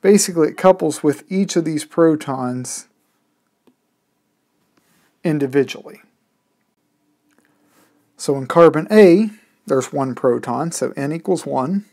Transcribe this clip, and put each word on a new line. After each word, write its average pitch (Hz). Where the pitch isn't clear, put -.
basically 185
it -
couples 185
with 147
each 190
of 170
these 156
protons 131
individually. 143
So -
in 131
carbon 160
A, 208
there's 131
one 135
proton, 127
so -
N 143
equals 170
one. 143